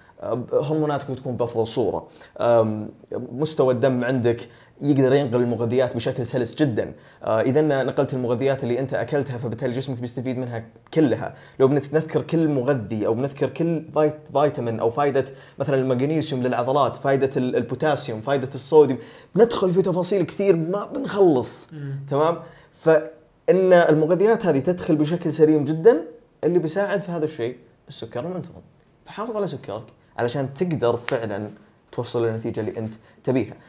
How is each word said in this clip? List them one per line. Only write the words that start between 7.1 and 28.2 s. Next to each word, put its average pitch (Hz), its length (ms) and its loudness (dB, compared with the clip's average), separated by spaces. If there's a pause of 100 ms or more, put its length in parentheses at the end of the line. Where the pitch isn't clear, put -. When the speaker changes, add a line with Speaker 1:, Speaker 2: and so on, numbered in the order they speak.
Speaker 1:
آه، 110 180 0
إذا 156 200 2
نقلت 139 520 0
المغذيات 127 500 -2
اللي 120 160 -2
أنت 135 140 -4
أكلتها، 127 440 -4
فبالتالي 120 340 -6
جسمك 131 260 -6
بيستفيد 123 400 -6
منها 117 280 -8 (280)
كلها. 127 420 2 (240)
لو 131 80 6
بنذكر 147 540 0
كل 165 260 0
مغذي 120 600 -2
أو 113 60 0
بنذكر 127 360 -2
كل 165 340 -2 (100)
فيت-، 151 400 0
فيتامين 135 460 0
أو 113 100 2
فايدة 135 360 0 (340)
مثلًا 139 180 0
المغنيسيوم 131 640 0
للعضلات، 123 520 0
فايدة 135 420 2
ال-، 127 180 -2
البوتاسيوم، 127 680 -2
فايدة 135 340 -2
الصوديوم، 135 440 6 (360)
ندخل 190 380 4
في 190 80 4
تفاصيل 180 440 0
كثير 196 300 2
ما 175 300 -4
بنخلص. 175 880 0
Speaker 2:
مم. 139 260 -10 (100)
Speaker 1:
تمام؟ 156 300 0 (400)
فإن 165 920 2
المغذيات 175 720 4
هذه 151 140 4
تدخل 175 360 0
بشكل 151 380 0
سليم 151 320 4
جدًا، 165 360 6 (420)
اللي 175 160 2
بيساعد 196 420 -2
في 180 100 -10
هذا 165 140 -2
الشيء 127 320 -6 (320)
السكر 120 300 -10
المنتظم. 165 420 -10 (440)